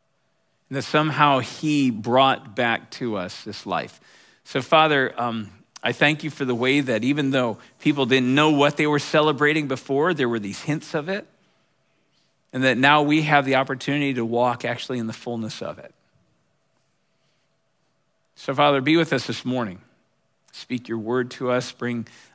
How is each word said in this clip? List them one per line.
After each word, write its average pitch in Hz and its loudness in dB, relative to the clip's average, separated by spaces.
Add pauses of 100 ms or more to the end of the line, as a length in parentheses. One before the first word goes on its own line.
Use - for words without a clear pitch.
(680)
And 131 -8
that 131 -6
somehow 147 2
he 139 0
brought 117 0
back 117 -2
to 113 -6
us 90 -8
this - -14
life. 85 -6 (420)
So, - -4
Father, 151 2
um, 113 -6 (340)
I 123 -2
thank 151 0
you 151 -6
for 139 -8
the 123 -2
way 131 2
that 120 -2
even 139 0
though 123 -2 (200)
people 143 0
didn't 127 2
know 151 6
what 143 4
they 151 2
were 147 2
celebrating 151 2
before, 139 0
there 139 0
were 117 -2
these 101 -8
hints - -6
of 151 -4
it, 196 -6 (1200)
and 131 -2
that 123 4
now 147 6
we 147 2
have 147 2
the 135 2
opportunity 139 -2
to 120 -2
walk 120 0
actually 120 -6
in 113 -4
the 113 -6
fullness 113 -8
of 78 -10
it. - -20 (2500)
So, - -8
Father, 143 4
be 151 4
with 165 2
us 131 -2
this - -6
morning. 120 -4 (680)
Speak - -10
your 113 -6
word 123 -2
to 123 -6
us. 123 -2
Bring 120 -8 (260)